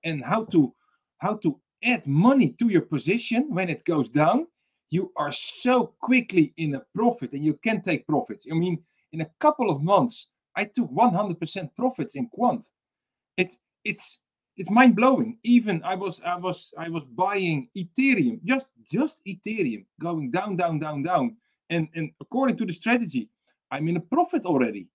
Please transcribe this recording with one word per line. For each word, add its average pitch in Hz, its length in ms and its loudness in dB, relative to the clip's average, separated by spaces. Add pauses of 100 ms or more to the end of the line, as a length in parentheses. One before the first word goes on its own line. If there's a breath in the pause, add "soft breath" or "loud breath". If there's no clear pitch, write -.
and 156 180 -4
how 214 220 -2
to, 151 300 2 (440)
how 208 180 -2
to - 220 -2 (240)
add 240 240 0
money 190 520 6
to 233 100 2
your 180 140 4
position 226 680 -2
when 185 220 -2
it - 160 -6
goes 143 240 0
down, 175 360 2 (440)
you 180 260 -2
are 147 160 -4
so - 720 0
quickly 233 560 2
in 156 160 -2
a 131 80 -8 (120)
profit, 220 380 0
and 143 100 -6
you 151 120 2 (100)
can 214 160 0
take - 260 -4
profits. - 420 -4
I 156 60 -8
mean, 170 300 -2 (280)
in 160 100 -8
a 156 160 -8
couple 285 320 2
of 143 120 -2
months, 185 460 2 (260)
I 208 120 -4
took 208 240 -4
one 170 240 2
hundred 185 260 -4
percent 170 360 -8
profits 240 380 -4
in 240 140 -6
Quant. 214 380 -2 (720)
It, 180 180 -2 (260)
it's, - 380 -10 (380)
it's 185 100 -8
mind 233 260 6
blowing. 240 480 2
Even 220 420 2
I 185 100 -2
was, 190 280 -8
I 175 140 -4
was, 180 400 -8
I 165 140 -10
was 165 120 -6 (120)
buying 185 600 0
Ethereum, 180 680 0
just, 254 220 -2 (180)
just 262 420 -4
Ethereum, 180 600 -4 (120)
going 160 320 -4
down, 190 260 -2
down, 170 220 0
down, 151 240 -6
down. 139 340 0 (340)
And, 165 240 -2
and 156 160 -6 (100)
according 262 380 -2
to 320 80 -4
the 175 80 -6
strategy, 190 560 -2 (400)
I'm 147 180 -4
in 175 80 0
a 165 40 -2
profit 320 440 -2
already. 113 500 0